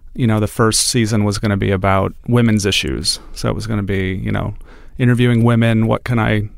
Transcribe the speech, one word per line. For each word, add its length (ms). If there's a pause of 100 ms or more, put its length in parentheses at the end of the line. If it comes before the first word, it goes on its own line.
(140)
You 140
know, 120
the 80
first 420
season 340
was 160
gonna 180
be 140
about 420 (140)
women's 400
issues. 520 (140)
So 160
it 60
was 120
gonna 160
be, 300
you 180
know, 220 (460)
interviewing 440
women. 440
What 160
can 160
I 380